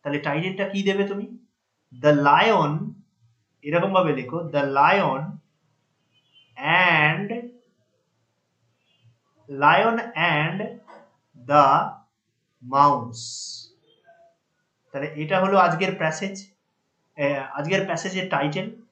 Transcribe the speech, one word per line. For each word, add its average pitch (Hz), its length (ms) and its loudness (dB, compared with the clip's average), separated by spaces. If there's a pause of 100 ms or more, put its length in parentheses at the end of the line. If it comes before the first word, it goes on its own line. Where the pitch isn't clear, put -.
তাহলে 147 160 -4
টাইটেলটা 185 500 -4
কি 196 140 -4
দেবে 196 260 0
তুমি? 202 280 -10 (640)
The 147 120 4
Lion, 156 800 4 (720)
এরকম 175 320 0
ভাবে 175 180 4
লেখো, 131 260 -6
The 151 240 -2 (180)
Lion 151 420 2 (1700)
and, 156 320 0 (2250)
Lion 170 480 4 (380)
and 165 240 -2 (880)
the 143 200 6 (1040)
Mouse। 135 560 2 (1700)
তাহলে - 240 -8
এটা 156 260 -2
হলো 196 180 2
আজকের 180 380 2
প্যাসেজ, 160 500 -6 (680)
এ, 143 180 0
আজকের 165 520 -4
প্যাসেজের 185 440 -6
টাইটেল। 156 400 -2 (220)